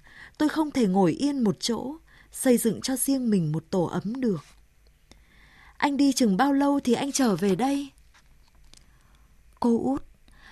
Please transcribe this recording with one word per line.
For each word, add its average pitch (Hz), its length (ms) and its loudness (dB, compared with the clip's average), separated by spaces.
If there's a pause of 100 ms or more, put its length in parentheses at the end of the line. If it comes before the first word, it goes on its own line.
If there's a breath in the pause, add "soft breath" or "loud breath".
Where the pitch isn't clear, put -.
(380 loud breath)
tôi 302 120 2
không 302 220 -2
thể 247 160 2
ngồi 185 240 4
yên 277 320 -2
một 196 160 0
chỗ, 247 360 -6 (360 soft breath)
xây 247 260 2
dựng 226 240 -2
cho 262 140 -4
riêng 254 340 -2
mình 170 220 2
một 156 180 -4
tổ 185 140 0
ấm 208 380 -4
được." 202 240 -2 (1300 soft breath)
"Anh 285 200 0
đi 277 160 4
chừng 208 240 2
bao 277 160 2
lâu 277 260 2
thì 247 140 0
anh 277 180 -2
trở 240 240 0
về 190 200 0
đây?" 277 360 -2 (1700 soft breath)
"Cô 233 240 2
Út, 269 200 -2 (480 soft breath)